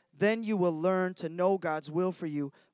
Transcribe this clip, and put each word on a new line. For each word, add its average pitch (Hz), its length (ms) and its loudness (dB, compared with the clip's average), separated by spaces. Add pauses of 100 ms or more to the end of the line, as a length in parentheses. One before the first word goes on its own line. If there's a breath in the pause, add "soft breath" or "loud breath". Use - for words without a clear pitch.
(120)
Then 208 320 2
you 214 140 0
will 175 200 2
learn 185 360 2
to 170 140 -6
know 180 280 2
God's 156 340 -4
will 180 220 0
for 175 140 -8
you, 147 260 -4 (220 soft breath)